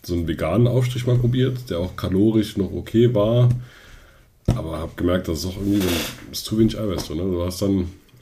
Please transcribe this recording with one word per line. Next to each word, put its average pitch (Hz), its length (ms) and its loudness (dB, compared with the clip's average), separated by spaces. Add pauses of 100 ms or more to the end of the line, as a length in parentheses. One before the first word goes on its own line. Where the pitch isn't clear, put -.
so - 100 -8
einen 85 160 -2
veganen 82 400 2
Aufstrich - 380 0
mal 120 100 2
probiert, 127 540 0
der 85 80 -2
auch 87 180 -4
kalorisch 101 600 2
noch 92 160 0
okay 110 400 2
war, 117 340 4 (1000)
aber 80 320 -2
hab 82 180 -8
gemerkt, 87 300 0
dass 80 100 -2
es 82 80 -6
auch 90 100 -6
irgendwie, 101 220 0
dann 92 100 2 (420)
ist - 140 -10
zu 110 140 -2
wenig 110 200 4
Eiweiß 95 280 -4
drin, 76 100 -8
ne? 85 60 -4
Du 90 200 -2
hast 90 200 -4
dann, 98 260 0 (340)